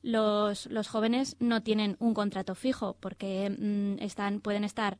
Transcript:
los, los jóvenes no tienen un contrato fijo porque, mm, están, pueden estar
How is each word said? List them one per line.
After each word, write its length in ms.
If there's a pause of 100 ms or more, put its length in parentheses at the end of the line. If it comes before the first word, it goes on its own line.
los, 640
los 220
jóvenes 520
no 220
tienen 360
un 160
contrato 400
fijo 460
porque, 500
mm, 520
están, 380
pueden 240
estar 360